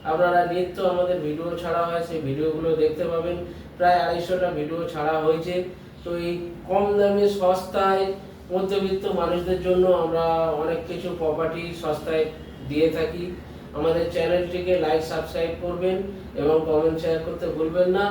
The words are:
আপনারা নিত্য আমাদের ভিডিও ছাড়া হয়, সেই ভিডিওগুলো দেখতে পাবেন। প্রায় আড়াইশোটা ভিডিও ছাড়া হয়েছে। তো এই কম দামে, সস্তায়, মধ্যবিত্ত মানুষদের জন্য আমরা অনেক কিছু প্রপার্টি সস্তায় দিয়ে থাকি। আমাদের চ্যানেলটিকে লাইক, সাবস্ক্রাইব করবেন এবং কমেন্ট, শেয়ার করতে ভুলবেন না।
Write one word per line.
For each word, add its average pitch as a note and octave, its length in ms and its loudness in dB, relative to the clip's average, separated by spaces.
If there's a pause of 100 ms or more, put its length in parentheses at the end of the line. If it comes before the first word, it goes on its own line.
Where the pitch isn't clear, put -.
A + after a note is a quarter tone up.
আপনারা F3 420 4
নিত্য F3+ 320 -2 (160)
আমাদের F3+ 320 2
ভিডিও D#3+ 320 -4
ছাড়া E3 280 -2
হয়, E3+ 200 -2
সেই E3 160 -6
ভিডিওগুলো D#3 540 -2
দেখতে D#3 300 0
পাবেন। E3 320 -2 (380)
প্রায় F3 260 4
আড়াইশোটা F3 500 0
ভিডিও D#3 380 -4
ছাড়া D#3 340 -2
হয়েছে। E3 320 2 (460)
তো F3 160 -10
এই F3 160 -4 (340)
কম G3 180 2 (120)
দামে, G3+ 280 4 (140)
সস্তায়, F#3+ 680 2 (440)
মধ্যবিত্ত F#3+ 540 0 (120)
মানুষদের F3 460 0
জন্য F3+ 240 4 (120)
আমরা E3 280 2 (360)
অনেক E3 260 0
কিছু F3 220 -6 (100)
প্রপার্টি D#3+ 440 -2 (180)
সস্তায় D#3 440 0 (420)
দিয়ে D3+ 240 4
থাকি। D#3+ 320 -4 (500)
আমাদের E3 380 2
চ্যানেলটিকে F3 680 0
লাইক, D#3 220 2 (100)
সাবস্ক্রাইব E3+ 500 -2
করবেন F3+ 360 -2 (380)
এবং D3+ 200 4 (100)
কমেন্ট, D#3+ 340 2
শেয়ার D#3+ 260 0
করতে E3+ 220 -6
ভুলবেন D#3+ 440 2
না। G3 200 2